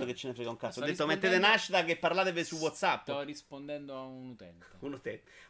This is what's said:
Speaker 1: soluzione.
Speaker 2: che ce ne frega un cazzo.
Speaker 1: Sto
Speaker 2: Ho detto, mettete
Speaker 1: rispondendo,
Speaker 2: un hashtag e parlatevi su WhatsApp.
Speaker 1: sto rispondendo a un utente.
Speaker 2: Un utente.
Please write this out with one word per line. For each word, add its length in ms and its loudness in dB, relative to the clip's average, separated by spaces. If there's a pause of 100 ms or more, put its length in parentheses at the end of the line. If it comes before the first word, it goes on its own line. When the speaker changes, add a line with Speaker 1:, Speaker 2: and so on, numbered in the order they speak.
Speaker 1:
soluzione. 80 -2
Speaker 2:
che 60 -6
ce 100 -6
ne 60 -4
frega 160 -4
un 60 -6
cazzo. 160 -4
Speaker 1:
Sto 100 -6
Speaker 2:
Ho 40 0
detto, 200 0
mettete 220 2
Speaker 1:
rispondendo, 180 6
Speaker 2:
un 140 8
hashtag 300 2
e 80 4
parlatevi 460 2
su 120 -8
WhatsApp. 460 2
Speaker 1:
sto 180 -4
rispondendo 720 -10
a 80 -8
un 280 -12
utente. 360 -18 (140)
Speaker 2:
Un 140 -6
utente. 360 -10 (200)